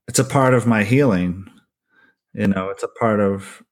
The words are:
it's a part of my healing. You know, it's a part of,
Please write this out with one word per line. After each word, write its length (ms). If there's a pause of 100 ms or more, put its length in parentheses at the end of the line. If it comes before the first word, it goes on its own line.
it's 100
a 60
part 300
of 120
my 180
healing. 640 (840)
You 140
know, 200
it's 140
a 60
part 320
of, 520